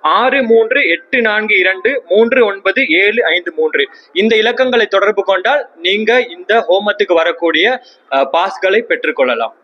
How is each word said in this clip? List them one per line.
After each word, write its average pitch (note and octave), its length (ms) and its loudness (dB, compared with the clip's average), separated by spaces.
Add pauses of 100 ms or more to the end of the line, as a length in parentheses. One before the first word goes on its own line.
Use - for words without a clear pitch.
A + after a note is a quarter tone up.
(140)
ஆறு B3+ 300 0
மூன்று A3+ 440 2
எட்டு E3+ 340 -2
நான்கு G#3+ 380 -2
இரண்டு F#3+ 480 -2
மூன்று A3+ 380 2
ஒன்பது G3 440 -2
ஏழு G3+ 360 2
ஐந்து F3 280 -2
மூன்று. D#3 300 0 (300)
இந்த A3 220 2
இலக்கங்களை A#3+ 520 2
தொடர்பு G3 360 0
கொண்டால் G3+ 400 0 (120)
நீங்க G3+ 360 -2 (160)
இந்த F3+ 320 -4
ஹோமத்துக்கு G3 540 0
வரக்கூடிய, E3 520 0 (460)
அஹ், C#3 200 0
பாஸ்களை F#3+ 500 0
பெற்றுக்கொள்ளலாம். C3 840 -2